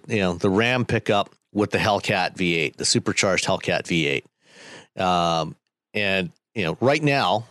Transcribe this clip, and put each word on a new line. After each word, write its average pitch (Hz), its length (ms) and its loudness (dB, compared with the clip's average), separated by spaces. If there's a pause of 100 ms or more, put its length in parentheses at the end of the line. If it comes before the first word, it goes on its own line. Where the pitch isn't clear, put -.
you 113 120 -2
know, 92 140 2
the 90 160 0
Ram 117 360 2
pickup 107 500 0 (160)
with 101 200 0
the 98 80 0
Hellcat 98 580 0
V 85 180 0
eight, 76 220 -2
the 76 80 -6
supercharged 101 600 0
Hellcat 90 420 -2
V 80 200 0
eight. 69 180 -2 (680)
Um, 85 600 0 (380)
and, 95 380 -2 (220)
you 107 100 -4
know, 82 160 -2
right 147 220 2
now, 117 500 0